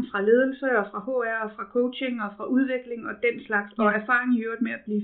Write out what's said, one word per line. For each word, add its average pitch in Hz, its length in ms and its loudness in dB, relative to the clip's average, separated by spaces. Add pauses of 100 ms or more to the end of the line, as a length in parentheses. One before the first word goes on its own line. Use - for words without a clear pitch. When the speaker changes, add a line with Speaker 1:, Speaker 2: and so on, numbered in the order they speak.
(120)
Speaker 1:
fra 202 100 -2
ledelse, 262 460 4 (120)
og 202 120 0
fra 208 140 -10
H 254 40 -6 (220)
R, 226 140 -4
og 214 100 -8
fra 214 100 -12 (100)
coaching, 247 400 -2 (100)
og 202 120 -6
fra 214 80 -10
udvikling, 247 640 0
og 214 40 -6 (120)
den 233 220 -2
slags, 208 300 -2
og 220 140 4
Speaker 2:
Ja. 208 100 0
Speaker 1:
erfaring 247 360 0
i 220 80 0
øvrigt 226 160 -4
med 226 100 -2
at 233 140 -10
blive 208 180 -2